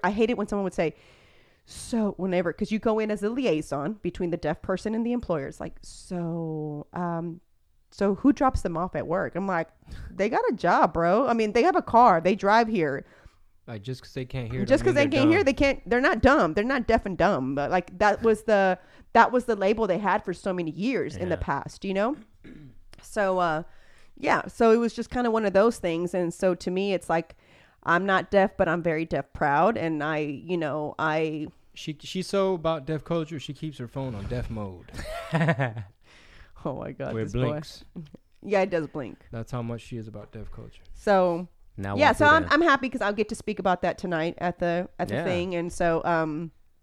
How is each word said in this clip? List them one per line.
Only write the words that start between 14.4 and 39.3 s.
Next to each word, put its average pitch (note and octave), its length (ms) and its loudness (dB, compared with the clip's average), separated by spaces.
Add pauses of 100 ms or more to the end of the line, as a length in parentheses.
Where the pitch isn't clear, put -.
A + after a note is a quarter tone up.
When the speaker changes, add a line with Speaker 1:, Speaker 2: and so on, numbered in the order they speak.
Speaker 2:
hear F3+ 140 -2
Speaker 1:
Just A3+ 180 4
Speaker 2:
don't - 20 -4
Speaker 1:
'cause - 0 -
Speaker 2:
mean - 100 4
Speaker 1:
they C#4+ 60 4
Speaker 2:
they're C#4+ 80 4 (120)
Speaker 1:
can't D4+ 80 6
hear, F4 100 6
Speaker 2:
dumb. E4 60 2
Speaker 1:
they C4+ 80 4
can't, C#4 360 0
they're A#3+ 120 2
not C#4+ 220 2
dumb. B3 320 6
They're G3+ 80 0
not B3+ 240 -2
deaf A3+ 180 2
and F#3+ 120 -4
dumb. C#3+ 360 2
But, C#3+ 160 -2
like, F3+ 300 -2
that G#3 240 2
was G#3+ 200 2
the, G3 360 2 (340)
that A3+ 180 8
was B3 140 2
the A3+ 120 0
label G#3+ 280 2
they F#3 140 2
had G#3 260 0
for F#3 80 -4
so F#3+ 180 -6
many F3 200 -2
years F3 440 -4
in F3 140 -6
the E3 60 0
Speaker 3:
Yeah. D#3 60 -8
Speaker 1:
past, - 440 -6
you G3 80 -4
know? A3 220 0 (280)
<clears throat> - 40 -20 (560)
So, F#3+ 340 0
uh, E3 260 0 (540)
yeah. - 300 0
So A3+ 240 4
it A3+ 60 6
was A#3 180 0
just A#3 160 -8
kinda B3 180 0
one A3 160 0
of F#3 80 2
those A3 240 6
things. E3+ 380 -2
And F3 180 -2
so F#3 220 2
to F3+ 160 -4
me, F#3+ 220 0
it's F3 160 -4
like, E3+ 260 -2 (480)
I'm F3 240 2
not F#3 240 0
deaf, F#3+ 260 4
but F#3 100 2
I'm E3 140 0
very D#3+ 240 -2
deaf D3 280 -4
proud. D#3+ 440 2
And D#3+ 260 -4
I, D#3 160 -2
you D3+ 380 -6
know, D3+ 400 -4
I D#3 500 -2 (260)
Speaker 2:
She, - 280 -10
she's F3+ 260 -6
so F#3+ 280 0
about D#3+ 320 -4
deaf D#3 180 -4
culture, D#3+ 340 -4
she C#3+ 140 -12
keeps D#3 240 -10
her A#2+ 100 -10
phone C3 280 -8
on G2+ 100 -8
deaf B2 240 -6
mode. G2+ 420 -10 (400)
Speaker 3:
<laughs> C#3 540 0 (800)
Speaker 1:
Oh C#3 140 -6
my - 120 -10
God, C3+ 220 -8
Speaker 2:
Where A2 80 -4
it G#2+ 40 -2
Speaker 1:
this G2+ 80 -10
boy. B2+ 180 0
Speaker 2:
blinks. - 340 -10 (560)
Speaker 1:
Yeah, G3 200 2
it F#3+ 80 0
does E3 180 -2
blink. - 440 -12